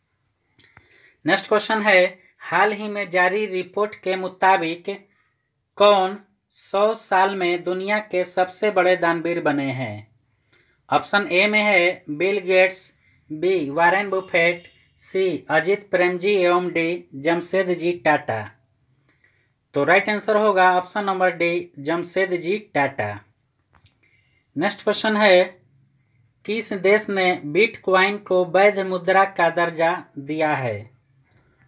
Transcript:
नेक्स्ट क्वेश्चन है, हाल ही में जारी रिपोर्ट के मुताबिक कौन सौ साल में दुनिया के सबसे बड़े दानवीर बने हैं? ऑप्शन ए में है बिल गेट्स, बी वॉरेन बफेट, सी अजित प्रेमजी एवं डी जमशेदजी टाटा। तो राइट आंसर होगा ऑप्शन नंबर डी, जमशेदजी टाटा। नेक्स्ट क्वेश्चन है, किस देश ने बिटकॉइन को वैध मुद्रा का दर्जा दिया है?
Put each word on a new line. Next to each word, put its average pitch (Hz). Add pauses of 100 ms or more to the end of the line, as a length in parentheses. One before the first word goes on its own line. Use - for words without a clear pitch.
(1300)
नेक्स्ट 185
क्वेश्चन 214
है, 190 (200)
हाल 202
ही 214
में 202
जारी 185
रिपोर्ट 190
के 190
मुताबिक 185 (880)
कौन 202 (540)
सौ 208
साल 196
में 175
दुनिया 190
के 180
सबसे 185
बड़े 185
दानवीर 170
बने 143
हैं? 113 (840)
ऑप्शन 190
ए 185
में 214
है 185
बिल 180
गेट्स, 185 (380)
बी 156
वॉरेन 185
बफेट, 180 (300)
सी 185
अजित 165
प्रेमजी 180
एवं 180
डी 165
जमशेदजी 170 (140)
टाटा। 139 (1300)
तो 143
राइट 185
आंसर 208
होगा 196
ऑप्शन 202
नंबर 185
डी, 170
जमशेदजी 170 (160)
टाटा। 135 (1400)
नेक्स्ट 185
क्वेश्चन 214
है, 190 (1000)
किस 214
देश 202
ने 190 (140)
बिटकॉइन 190
को 185
वैध 196
मुद्रा 185
का 170
दर्जा 170 (240)
दिया 151
है? 120 (920)